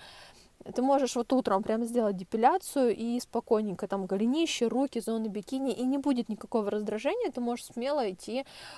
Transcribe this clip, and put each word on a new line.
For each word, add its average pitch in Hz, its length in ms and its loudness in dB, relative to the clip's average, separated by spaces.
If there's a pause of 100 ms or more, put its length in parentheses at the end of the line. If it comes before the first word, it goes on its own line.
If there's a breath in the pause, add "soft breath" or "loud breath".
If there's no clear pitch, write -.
(760 loud breath)
ты 240 60 0
можешь 269 340 4
вот 240 180 0
утром 220 300 4
прям 226 220 0
сделать 226 320 2
депиляцию 240 800 4
и 233 240 -2
спокойненько 214 640 -2
там 196 200 -2
голенище, 240 600 2
руки, 240 340 0
зоны 226 280 -2
бикини, 262 440 -4
и 247 120 -2
не 269 120 2
будет 269 320 2
никакого 208 420 -2
раздражения, 226 600 -2
ты 247 100 -6
можешь 240 260 -4
смело 254 440 -2
идти, 220 340 -6 (320 loud breath)